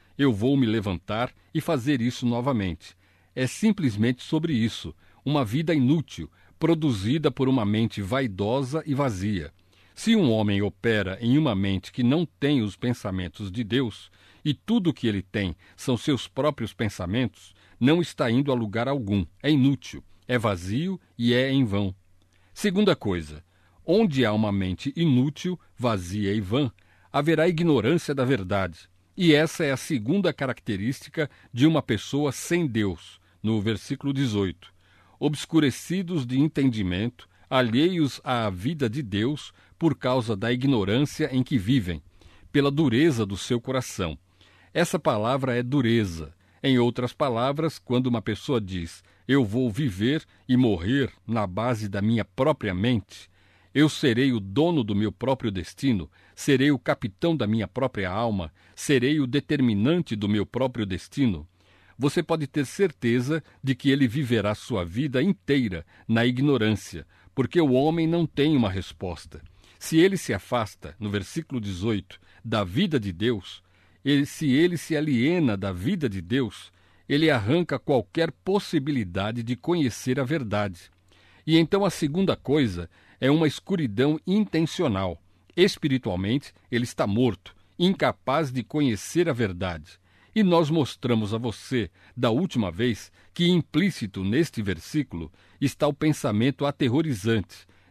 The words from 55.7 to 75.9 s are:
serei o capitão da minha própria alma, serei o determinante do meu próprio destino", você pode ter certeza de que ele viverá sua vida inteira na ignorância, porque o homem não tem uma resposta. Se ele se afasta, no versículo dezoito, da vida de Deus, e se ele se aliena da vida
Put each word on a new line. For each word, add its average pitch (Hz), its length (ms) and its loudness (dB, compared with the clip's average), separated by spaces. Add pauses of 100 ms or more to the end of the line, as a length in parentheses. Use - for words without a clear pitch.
serei 139 360 4
o 139 80 2
capitão 156 580 -2
da 123 100 -2
minha 113 220 0
própria 110 420 -4
alma, 101 400 -2 (240)
serei 143 460 2
o 135 60 0
determinante 131 920 0
do 101 140 -2
meu 104 160 2
próprio 120 400 -2
destino", 92 600 -2 (500)
você 147 280 0
pode 156 240 -2
ter 143 180 -2
certeza 143 800 0 (180)
de 135 100 -2
que 135 180 2
ele 139 180 4
viverá 113 460 0
sua 101 300 -4
vida 123 380 -2
inteira 131 640 0 (220)
na 113 180 4
ignorância, 123 800 0 (280)
porque 139 260 0
o 143 120 4
homem 160 340 2
não 165 200 2
tem 147 300 2
uma 110 140 2
resposta. 90 720 -10 (380)
Se - 200 0
ele 196 180 6
se - 180 -4
afasta, 104 640 -6
no 104 100 -6
versículo 110 520 -6
dezoito, 101 580 -4 (260)
da 107 200 -2
vida 143 340 0
de 98 140 -4
Deus, 104 500 -4 (420)
e 143 220 2
se 147 240 -2
ele 170 260 4
se - 200 -6
aliena 147 600 2
da 98 160 -4
vida 131 360 -2